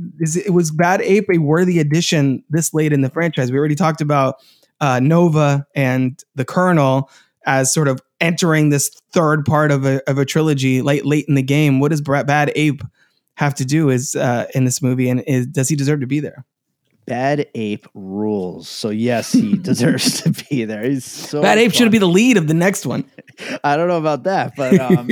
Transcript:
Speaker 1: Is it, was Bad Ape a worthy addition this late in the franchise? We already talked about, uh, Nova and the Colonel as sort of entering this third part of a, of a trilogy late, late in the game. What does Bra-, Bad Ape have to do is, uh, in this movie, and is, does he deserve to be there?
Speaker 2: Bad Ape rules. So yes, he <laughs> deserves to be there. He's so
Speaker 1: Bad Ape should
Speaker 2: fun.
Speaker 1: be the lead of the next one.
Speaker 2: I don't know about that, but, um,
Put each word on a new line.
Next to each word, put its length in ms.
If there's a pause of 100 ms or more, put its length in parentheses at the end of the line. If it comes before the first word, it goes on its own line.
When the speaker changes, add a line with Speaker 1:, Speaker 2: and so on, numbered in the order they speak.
(200)
Speaker 1:
Is 180
it, 160
was 180
Bad 300
Ape 300
a 80
worthy 400
addition 680
this 240
late 200
in 80
the 80
franchise? 420
We 60
already 180
talked 260
about, 340 (460)
uh, 200
Nova 640 (100)
and 460 (140)
the 100
Colonel 640 (360)
as 280
sort 140
of 140 (200)
entering 480
this 200 (220)
third 340
part 260
of 140
a, 240
of 80
a 80
trilogy 560
late, 240
late 220
in 80
the 80
game. 360
What 120
does 100
Bra-, 220
Bad 320
Ape 260 (540)
have 200
to 100
do 240
is, 260
uh, 300 (100)
in 100
this 160
movie, 280
and 180
is, 200
does 220
he 60
deserve 260
to 60
be 120
there? 260 (600)
Speaker 2:
Bad 500
Ape 400
rules. 760
So 220
yes, 420
he 240
<laughs> 0
deserves 640
to 100 (160)
be 180
there. 180
He's 220
so 360
Speaker 1:
Bad 160
Ape 160
should 120
Speaker 2:
fun. 60
Speaker 1:
be 60
the 100
lead 300
of 100
the 60
next 320
one. 180 (600)
Speaker 2:
I 140
don't 100
know 100
about 280
that, 300
but, 240
um, 320